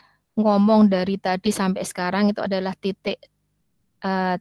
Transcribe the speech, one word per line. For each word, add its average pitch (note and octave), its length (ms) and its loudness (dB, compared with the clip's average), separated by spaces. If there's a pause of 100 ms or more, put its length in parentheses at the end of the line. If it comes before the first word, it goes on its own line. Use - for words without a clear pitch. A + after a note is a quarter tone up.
(400)
ngomong G#3+ 480 4
dari F#3+ 320 -2
tadi F#3+ 320 -2
sampai F#3+ 320 -2
sekarang F#3+ 480 -2
itu - 120 -6
adalah F#3+ 320 -4
titik, - 400 -6 (880)
uh, F#3 360 0